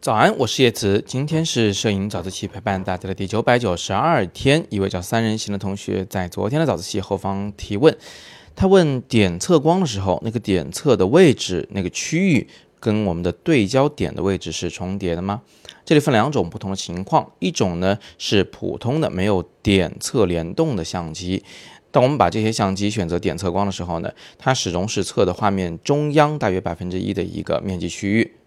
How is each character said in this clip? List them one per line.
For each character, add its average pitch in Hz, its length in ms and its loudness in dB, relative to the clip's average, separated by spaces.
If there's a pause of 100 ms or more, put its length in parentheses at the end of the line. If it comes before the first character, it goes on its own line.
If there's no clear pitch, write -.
早 127 80 0
安， 147 240 4
我 127 80 2
是 - 160 0
叶 123 80 6
子。 107 340 0
今 131 220 -6
天 160 180 -2
是 113 300 2
摄 110 160 -2
影 98 180 0
早 101 140 -6
自 90 80 -8
习 - 180 -8
陪 98 120 -10
伴 95 240 -2
大 92 120 -4
家 90 120 -8
的 95 80 -6
第 98 100 -6
九 107 160 -2
百 123 160 4
九 107 180 0
十 - 160 -6
二 127 360 2
天。 139 420 0
一 104 100 -4
位 95 80 0
叫 92 140 -4
三 113 220 -2
人 110 120 0
行 110 160 -8
的 101 60 -4
同 98 180 -6
学 98 300 -4
在 90 220 -4
昨 95 200 -4
天 139 120 -2
的 165 80 2
早 101 100 0
自 85 60 -8
习 101 180 -4
后 98 160 -4
方 98 400 -6
提 - 180 -8
问， 135 220 4 (580)
他 190 120 2
问 160 340 4
点 95 380 2
测 165 200 4
光 165 220 2
的 175 60 0
时 107 120 -4
候， 92 240 0
那 113 60 -2
个 113 100 -4
点 87 320 0
测 127 240 2
的 92 120 4
位 151 260 8
置、 - 380 -4
那 98 100 -4
个 90 80 -2
区 180 440 0
域 101 140 2 (320)
跟 107 260 0
我 90 100 0
们 87 80 -6
的 90 80 0
对 135 340 2
焦 131 240 2
点 95 240 -6
的 67 80 -6
位 95 160 0
置 82 140 -8
是 87 180 -4
重 92 300 -6
叠 87 160 -2
的 85 80 -4
吗？ 101 180 -4 (420)
这 - 120 4
里 151 40 8
分 143 140 0
两 117 180 4
种 107 160 0
不 82 120 -12
同 98 100 -8
的 98 60 -4
情 90 280 -8
况， 151 240 0 (120)
一 185 100 -2
种 92 300 -2
呢 95 180 2 (220)
是 101 240 2
普 - 340 -6
通 143 240 -2
的 139 80 0
没 92 160 -2
有 98 160 2 (220)
点 95 360 2
测 110 280 0
联 85 260 -2
动 160 220 0
的 82 100 -4
相 82 260 -6
机。 90 320 -4 (460)
当 127 140 4
我 127 40 6
们 147 80 2
把 98 140 4
这 107 140 -2
些 110 80 2
相 98 240 0
机 101 160 0
选 98 180 -2
择 87 80 0
点 87 180 -2
测 87 160 -2
光 98 140 0
的 98 60 -2
时 90 120 -6
候 85 180 -4
呢， - 100 -8 (260)
它 131 160 0
始 - 180 -2
终 87 160 -2
是 107 160 -2
测 104 220 0
的 90 80 0
画 104 160 0
面 92 340 -2
中 147 300 0
央 151 240 4
大 117 140 0
约 92 100 0
百 85 140 -6
分 90 160 -8
之 92 80 -4
一 98 120 -2
的 95 120 -2
一 85 180 -8
个 82 200 -2
面 92 180 -6
积 87 100 -4
区 98 220 -4
域。 113 240 0 (120)